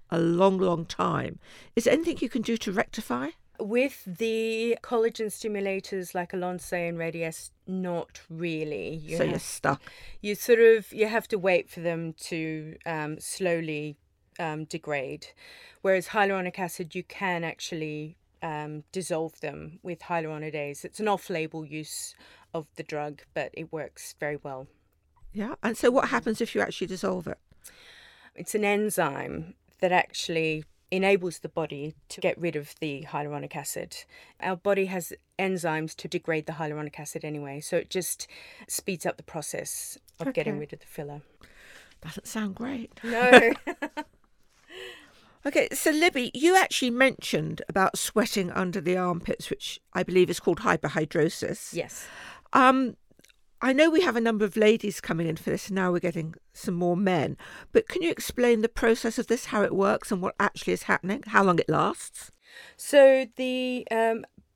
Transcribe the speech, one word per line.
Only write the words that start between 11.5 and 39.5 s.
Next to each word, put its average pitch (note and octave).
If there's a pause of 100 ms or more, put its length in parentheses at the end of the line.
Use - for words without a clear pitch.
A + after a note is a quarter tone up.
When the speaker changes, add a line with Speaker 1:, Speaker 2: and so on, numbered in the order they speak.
Speaker 2:
for -
them E3 (160)
to, D#3+ (100)
um, D#3
slowly, D#3 (420)
um, D#3
degrade. D3 (540)
Whereas F#3+
hyaluronic G3
acid, F3
you F3+
can F3+
actually D#3 (260)
um, D3+
dissolve E3
them D#3
with F3
hyaluronidase. D#3
It's -
an G#3+
off-label D#3+
use D3+ (380)
of D#3+ (100)
the E3
drug, D3 (100)
but D3
it D#3
works -
very D3
well. C#3 (640)
Speaker 1:
Yeah, G#3+
and A3+
so A#3+
what C4+
happens A#3
if A3+
you G#3
actually F3+
dissolve F#3
it? - (960)
Speaker 2:
It's -
an G#3
enzyme F3+ (260)
that F3+
actually D#3+ (260)
enables F#3
the -
body D3+ (160)
to -
get F3+
rid D#3+
of D3
the C#3
hyaluronic D3
acid. - (440)
Our F#3+
body G3
has F#3 (240)
enzymes E3
to -
degrade D#3+
the D#3+
hyaluronic D3+
acid D#3
anyway, D3
so E3+
it -
just - (420)
speeds -
up -
the -
process - (220)